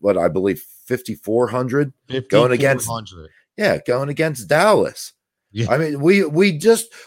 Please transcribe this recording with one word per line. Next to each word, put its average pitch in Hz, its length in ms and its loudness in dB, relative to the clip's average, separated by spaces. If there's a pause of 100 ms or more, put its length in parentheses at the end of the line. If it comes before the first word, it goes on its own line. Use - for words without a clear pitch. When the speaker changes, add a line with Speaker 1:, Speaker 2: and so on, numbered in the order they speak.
Speaker 1:
what, 98 160 0
I 87 120 2
believe 92 360 -2 (220)
fifty-four 120 640 -4
hundred? 127 440 -2 (360)
Going 123 240 4
against 131 320 0
Speaker 2:
Fifty-four 113 100 -6
hundred. 92 360 -14 (260)
Speaker 1:
Yeah, 170 280 0
going 135 260 -2
against 147 360 -4
Dallas. 156 680 2 (380)
Speaker 2:
Yeah. 107 200 -4
Speaker 1:
I 131 80 2
mean, 151 220 -4
we, 185 240 4
we 170 340 2
just, 220 340 0 (140)